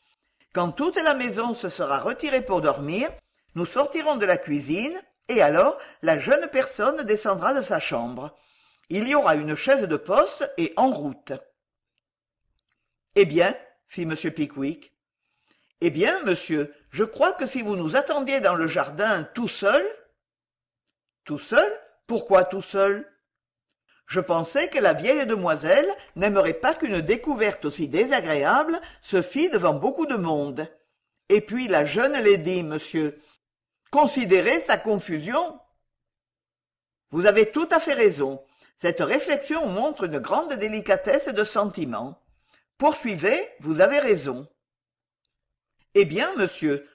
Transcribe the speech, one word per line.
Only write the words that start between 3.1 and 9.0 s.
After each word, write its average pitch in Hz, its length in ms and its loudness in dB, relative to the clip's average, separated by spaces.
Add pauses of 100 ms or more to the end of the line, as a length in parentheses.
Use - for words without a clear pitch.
nous 170 100 -4
sortirons 294 500 -2
de 208 100 -2
la 180 100 4
cuisine 165 580 -4 (340)
et 226 140 4
alors, 170 360 4 (240)
la 160 160 2
jeune 285 300 0
personne 262 540 -2
descendra 240 520 0
de 269 80 -2
sa 175 180 -2
chambre. 123 560 -8 (540)
Il 208 180 -2